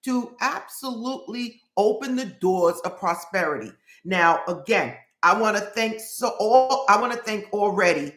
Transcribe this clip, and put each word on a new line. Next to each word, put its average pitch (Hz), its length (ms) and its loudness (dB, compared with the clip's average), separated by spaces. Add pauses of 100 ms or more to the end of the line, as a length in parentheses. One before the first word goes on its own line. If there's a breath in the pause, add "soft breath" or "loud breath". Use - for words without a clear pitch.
to 247 380 -2
absolutely 247 1200 -6 (160)
open 220 360 2
the 254 120 -2
doors 180 540 0
of 180 180 -8
prosperity. 170 760 -4 (320 soft breath)
Now, 170 420 4
again, 170 480 -2 (280)
I 190 180 4
wanna 214 200 2
thank 220 380 -4
so - 400 -6
all, 254 520 4
I 208 100 6
wanna 240 160 -2
thank 214 380 -6
already 180 640 0